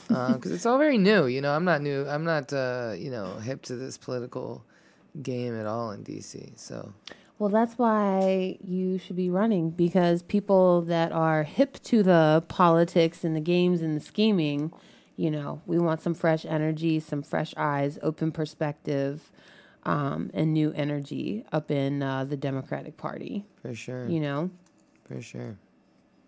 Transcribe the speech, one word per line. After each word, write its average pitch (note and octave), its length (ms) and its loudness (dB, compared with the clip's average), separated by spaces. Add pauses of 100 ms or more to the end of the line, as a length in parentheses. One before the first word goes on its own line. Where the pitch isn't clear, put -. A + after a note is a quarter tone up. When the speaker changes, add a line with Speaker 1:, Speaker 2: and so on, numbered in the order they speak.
Speaker 1:
uh, B2+ 300 0
'cause F3+ 140 -6
it's F3 140 -4
all B3 120 4
very C#4+ 200 4
new. F#3+ 280 6
You C3 160 -2
know, C#3+ 100 0
I'm D#3+ 120 0
not D#3 180 2
new. C#3+ 260 -2
I'm D3 160 -4
not, D#3 280 -2
uh, B2 440 -4
you A#2+ 140 -8
know, G2+ 240 -6
hip A#2+ 280 -8
to B2+ 140 -10
this C3 220 -10
political B2 680 -10 (580)
game B2 360 -6
at G#2+ 80 -6
all A2+ 240 -4
in G#2+ 120 -12
D G#2 180 -12
C, - 360 -16
so. - 360 -14 (460)
Speaker 2:
Well, G#3 120 0
that's A#3 280 2
why F#3+ 840 2
you F#3 340 -2
should F3+ 180 -10
be F3+ 140 0
running, F#3 400 2
because F3 520 2
people F#3 600 4
that E3 300 0
are D#3+ 300 2
hip - 420 0
to - 180 4
the D#3+ 460 6
politics E3+ 760 4
and D#3+ 100 0
the D#3 60 0
games F3 420 2
and D#3 140 0
the D3 40 -2
scheming, D#3+ 720 0 (440)
you E3+ 140 0
know, D3+ 360 -6
we E3+ 120 2
want D#3+ 220 2
some E3+ 140 -2
fresh D#3+ 320 2
energy, D#3+ 540 0
some D3 220 -6
fresh D#3 340 -4
eyes, D3 460 -2
open D#3+ 280 -2
perspective, D3 1000 -4 (540)
um, C#3+ 500 -2
and D#3+ 180 2
new D#3 200 2
energy D3 800 -6
up D#3 180 -2
in, C#3 320 0
uh, C3+ 220 -2
the C#3+ 120 -6
Democratic C3+ 640 -6
Party. - 480 -8 (160)
Speaker 1:
For B2 120 -10
sure. B2+ 320 -10
Speaker 2:
You E3 140 -2
know? D3 300 -4 (580)
Speaker 1:
For C3 140 -12
sure. A#2+ 340 -12 (720)